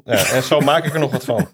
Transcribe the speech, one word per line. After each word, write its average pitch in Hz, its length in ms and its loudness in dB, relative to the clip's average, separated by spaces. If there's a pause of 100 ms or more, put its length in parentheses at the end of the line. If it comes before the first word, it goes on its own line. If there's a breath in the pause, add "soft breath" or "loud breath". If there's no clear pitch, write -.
Ja, 101 220 0
en 127 180 0
zo 151 160 2
maak 147 260 2
ik 151 80 -4
er 160 60 -2
nog 143 120 0
wat - 140 -6
van. 123 280 -2